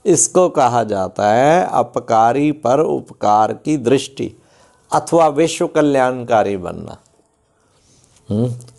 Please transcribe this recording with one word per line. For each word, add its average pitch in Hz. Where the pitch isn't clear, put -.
इसको 180
कहा 123
जाता 101
है 147
अपकारी 120
पर 143
उपकार 110
की 151
दृष्टि 131
अथवा 165
विश्व 160
कल्याणकारी 127
बनना। 85
हम्म, 120